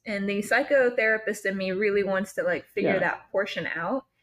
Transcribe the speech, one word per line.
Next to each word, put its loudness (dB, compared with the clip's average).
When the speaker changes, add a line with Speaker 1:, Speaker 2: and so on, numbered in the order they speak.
Speaker 1:
and -4
the -2
psychotherapist 2
in -2
me -2
really 2
wants -2
to, -2
like, -2
figure 0
Speaker 2:
Yeah. 2
Speaker 1:
that -2
portion -2
out -4